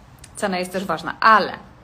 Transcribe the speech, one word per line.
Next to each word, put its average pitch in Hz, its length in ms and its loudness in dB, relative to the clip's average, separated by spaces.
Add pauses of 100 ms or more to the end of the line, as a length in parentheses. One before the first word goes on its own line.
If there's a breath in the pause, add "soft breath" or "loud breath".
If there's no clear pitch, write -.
(360)
cena 190 240 -4
jest 180 120 -6
też 190 140 -6
ważna. 160 340 -6
Ale 202 340 4 (300)